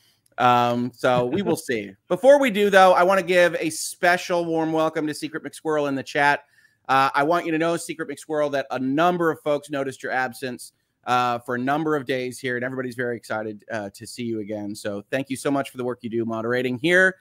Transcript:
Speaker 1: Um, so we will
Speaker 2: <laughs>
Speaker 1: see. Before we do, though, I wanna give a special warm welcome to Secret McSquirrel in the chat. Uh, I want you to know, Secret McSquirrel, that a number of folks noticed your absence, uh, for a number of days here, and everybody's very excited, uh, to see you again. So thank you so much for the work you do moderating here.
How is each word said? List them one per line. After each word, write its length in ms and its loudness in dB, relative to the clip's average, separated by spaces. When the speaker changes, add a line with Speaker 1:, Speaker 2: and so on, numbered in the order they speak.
Speaker 1:
Um, 560 4
so 320 2
we 160 -2
will 140 0
Speaker 2:
<laughs> 140 -12
Speaker 1:
see. 220 -4
Before 320 6
we 100 2
do, 180 2
though, 260 8
I 100 6
wanna 180 4
give 380 4
a 100 -2
special 760 -2
warm 280 -2
welcome 340 0
to 80 -4
Secret 300 -10
McSquirrel 440 -4
in 60 -2
the 80 -4
chat. 380 2
Uh, 260 4
I 100 4
want 200 2
you 80 -4
to 60 -2
know, 180 0
Secret 320 -10
McSquirrel, 440 -4
that 180 -2
a 80 -4
number 520 2
of 100 -6
folks 300 -2
noticed 320 -6
your 100 -6
absence, 600 -6
uh, 360 0
for 160 -6
a 20 -4
number 380 0
of 100 -4
days 320 -6
here, 180 -4
and 80 -4
everybody's 300 -8
very 220 -4
excited, 560 -8
uh, 220 -6
to 120 -16
see 180 -10
you 160 -4
again. 340 -8
So 360 -8
thank 180 -4
you 80 -6
so 140 -4
much 200 -2
for 80 -12
the 60 -6
work 180 -4
you 80 -8
do 140 -2
moderating 540 -2
here. 420 4